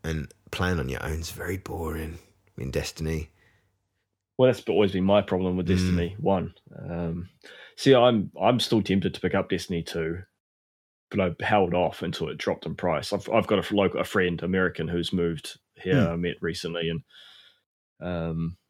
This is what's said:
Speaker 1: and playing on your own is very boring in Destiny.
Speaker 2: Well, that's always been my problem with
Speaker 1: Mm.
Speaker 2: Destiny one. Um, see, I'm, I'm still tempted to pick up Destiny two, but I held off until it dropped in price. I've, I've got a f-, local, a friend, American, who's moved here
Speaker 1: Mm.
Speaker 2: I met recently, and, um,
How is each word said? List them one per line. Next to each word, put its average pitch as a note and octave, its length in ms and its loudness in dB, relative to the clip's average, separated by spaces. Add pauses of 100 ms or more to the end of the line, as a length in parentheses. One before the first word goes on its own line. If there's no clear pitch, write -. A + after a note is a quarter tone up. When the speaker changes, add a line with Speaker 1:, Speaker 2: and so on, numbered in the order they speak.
Speaker 1:
and D#2+ 300 -6 (180)
playing F2+ 300 0
on C2 80 -4
your B1+ 160 -6
own D#2 160 -4
is E2 100 -10
very - 280 -6
boring E2 600 -8 (380)
in C2 140 -8
Destiny. D#2 580 -4 (1080)
Speaker 2:
Well, B2+ 120 8
that's - 180 -4
always G2 240 4
been F#2 120 0
my G2+ 160 6
problem F#2 360 0
with F2+ 100 -2
Speaker 1:
Mm. F#2 100 4
Speaker 2:
Destiny F2+ 420 2
one. F#2+ 360 0 (340)
Um, E2+ 400 -6 (480)
see, C3+ 180 6
I'm, A#2 360 6 (100)
I'm A2+ 200 4
still A2 220 2
tempted F#2+ 320 0
to - 60 -14
pick F#2 140 0
up G2 160 -2
Destiny E2+ 320 -2
two, E2+ 400 -6 (880)
but G2+ 100 0
I F#2 240 -2
held F#2+ 300 4
off F2+ 280 0
until E2+ 260 -4
it - 100 -8
dropped - 260 -4
in E2 120 -6
price. E2 360 -2
I've, G2 180 -4
I've A2 180 4
got G2+ 100 4
a F2+ 40 0
f-, - 100 -6
local, G2 280 2
a F#2 40 -2
friend, F2+ 380 0
American, F2 460 0
who's E2+ 240 -2
moved E2+ 460 -4 (160)
here - 220 -2
Speaker 1:
Mm. F#2 160 2
Speaker 2:
I E2+ 40 -4
met E2+ 240 -4
recently, E2 480 -4
and, E2 140 -4 (1000)
um, E2 560 -4 (140)